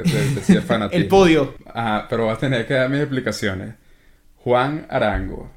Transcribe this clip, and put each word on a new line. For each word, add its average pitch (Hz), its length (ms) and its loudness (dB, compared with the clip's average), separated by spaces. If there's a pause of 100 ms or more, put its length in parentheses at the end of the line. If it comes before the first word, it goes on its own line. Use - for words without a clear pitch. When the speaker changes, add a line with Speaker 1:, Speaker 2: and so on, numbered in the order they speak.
Speaker 1:
de, - 0 - (320)
de 101 60 -4
si 185 160 4
es - 60 -2
Speaker 2:
<laughs> - 20 -10
Speaker 1:
fanatismo. 113 360 -2
Speaker 2:
El 131 60 -2
podio. 165 460 4 (200)
Speaker 1:
Ajá, 110 360 -4
pero 113 160 0
vas 110 120 0
a - 40 -12
tener 131 260 -2
que 139 60 -2
dar 127 160 2
mis 139 100 -2
explicaciones. 110 760 -4 (640)
Juan 131 520 0
Arango. 98 680 -2